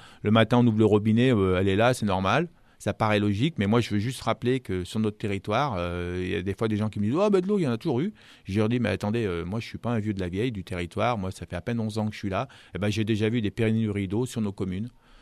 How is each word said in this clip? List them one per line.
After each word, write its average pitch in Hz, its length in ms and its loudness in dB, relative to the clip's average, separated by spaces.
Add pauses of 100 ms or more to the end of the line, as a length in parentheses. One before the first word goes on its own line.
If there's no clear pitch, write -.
(220)
le 104 100 2
matin, 113 260 6
on 120 80 6
ouvre 110 140 4
le 110 40 8
robinet, 110 480 4
euh, 95 280 4
elle 98 80 2
est 95 80 2
là, 120 180 4
c'est 113 120 -4
normal. 98 420 0 (320)
Ça 104 120 -2
paraît 107 280 2
logique, 104 380 0
mais 98 100 2
moi, 117 120 4
je 110 100 -2
veux 104 100 0
juste 123 220 -6
rappeler 120 360 0
que 92 240 -6
sur 87 160 -6
notre 107 180 0
territoire, 107 640 -2
euh, 87 420 -4
il 90 80 -4
y 92 60 -4
a 90 80 -2
des 95 120 -4
fois 117 120 -2
des 110 100 0
gens 107 120 0
qui 104 100 -8
me 104 60 0
disent : « 110 120 0
Oh, 202 140 2
ben, 190 100 4
de 180 60 -2
l'eau, 208 140 0
il - 20 0
y 147 60 0
en 120 40 0
a 113 60 -2
toujours 127 220 -2
eu. » 202 120 -2 (340)
Je 95 120 -2
leur 110 100 2
dis : « 123 120 0
Mais 113 80 0
attendez, 104 360 -2
euh, 87 200 -2
moi, 98 160 -6
je - 80 -10
suis - 100 -12
pas 113 120 -6
un 117 100 -2
vieux 104 140 -2
de 95 60 -6
la 90 80 -4
vieille 101 220 -2
du 98 140 -8
territoire. 101 520 -2
Moi, 95 140 -4
ça - 160 -12
fait - 80 -10
à 87 60 -6
peine 120 180 -6
onze 110 200 -4
ans 107 100 -2
que 107 60 -6
je - 40 -16
suis 101 120 -6
là. 95 180 -2 (260)
Eh 90 60 -6
ben, 104 100 0
j'ai 107 140 0
déjà 107 240 0
vu 120 120 0
des 101 120 -2
pénuries 110 560 0
d'eau 110 180 -2
sur - 140 -6
nos 104 100 -2
communes. » 98 400 -6 (320)